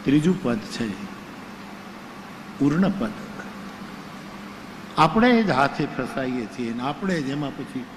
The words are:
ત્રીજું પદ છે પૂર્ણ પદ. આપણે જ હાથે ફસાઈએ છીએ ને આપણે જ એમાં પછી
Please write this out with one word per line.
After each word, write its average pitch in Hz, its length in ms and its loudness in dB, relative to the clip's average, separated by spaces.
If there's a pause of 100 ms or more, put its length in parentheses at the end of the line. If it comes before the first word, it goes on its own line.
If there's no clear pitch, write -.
ત્રીજું 151 400 6
પદ 120 140 2
છે 107 320 -4 (1700)
પૂર્ણ 151 300 4
પદ. 117 200 0 (1900)
આપણે 220 460 8
જ 190 60 2
હાથે 139 360 4
ફસાઈએ 127 600 -2
છીએ 117 280 -4
ને 120 100 -4
આપણે 156 380 0
જ 131 80 -2
એમાં 139 280 -2
પછી 123 280 -6 (120)